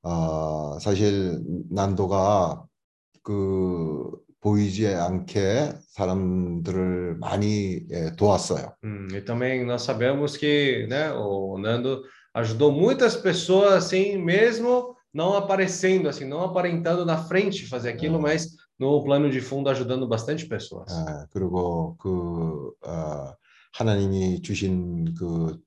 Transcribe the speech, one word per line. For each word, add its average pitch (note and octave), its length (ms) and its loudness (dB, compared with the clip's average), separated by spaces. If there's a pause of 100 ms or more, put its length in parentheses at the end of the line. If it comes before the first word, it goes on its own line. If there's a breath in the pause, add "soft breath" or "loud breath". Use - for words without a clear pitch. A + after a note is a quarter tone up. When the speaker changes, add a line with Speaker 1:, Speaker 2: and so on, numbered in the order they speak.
Speaker 1:
어, D#2 760 -2
사실 G2 600 2 (300)
난도가 G2 920 2 (580)
그 F#2 880 -2 (300)
보이지 G#2 480 2
않게 F#2+ 840 0 (220)
사람들을 F2+ 1200 -2
많이, G2+ 640 -2 (100)
예, E2 260 -4
도왔어요. E2+ 560 2 (120)
Speaker 2:
Hum, G2+ 280 -8
e G2+ 80 -8
também B2 460 -2
nós A#2+ 160 -4
sabemos C#3 540 0
que, C#3+ 520 2
né, D3 240 -2
o G2 460 -4
Nando A#2+ 440 -2 (320 loud breath)
ajudou A#2 380 4
muitas A#3 440 4
pessoas, F#3+ 560 4
assim, F#3+ 460 2
mesmo A3+ 760 2 (180)
não F3 240 0
aparecendo, F#3+ 720 2
assim, C#3 160 -6
não D3 180 -4
aparentando F3 640 0
na E3 140 2
frente F#3 480 0
fazer A#2+ 240 -4
aquilo, D3+ 280 0
Speaker 1:
É. - 20 2
Speaker 2:
mas D#3 280 0 (300 soft breath)
no C#3 240 2
plano C#3+ 280 4
de C3 100 0
fundo C3+ 300 -2
ajudando B2+ 360 0
bastante A#2 400 -2
pessoas. G2 460 -10
Speaker 1:
예, D#2 400 -6
그리고 F2 680 -2
그, E2+ 720 -4 (120)
어, D2+ 500 -8 (460 soft breath)
하나님이 F#2+ 600 2
주신 F2 720 -2
그 E2 520 -2